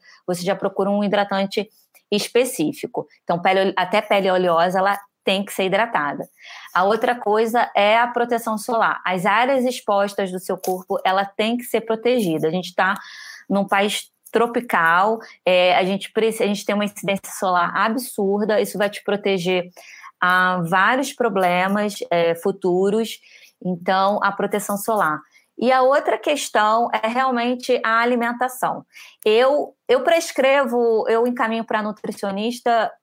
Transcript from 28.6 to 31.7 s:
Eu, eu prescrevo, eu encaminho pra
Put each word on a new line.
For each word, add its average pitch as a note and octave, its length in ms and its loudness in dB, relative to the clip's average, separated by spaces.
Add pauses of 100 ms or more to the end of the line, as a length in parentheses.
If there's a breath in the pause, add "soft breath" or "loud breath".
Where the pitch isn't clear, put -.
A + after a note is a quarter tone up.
Eu, B3+ 500 2 (140)
eu - 140 4
prescrevo, B3+ 1080 2
eu A3+ 180 4
encaminho A3+ 380 -2
pra A3 180 -2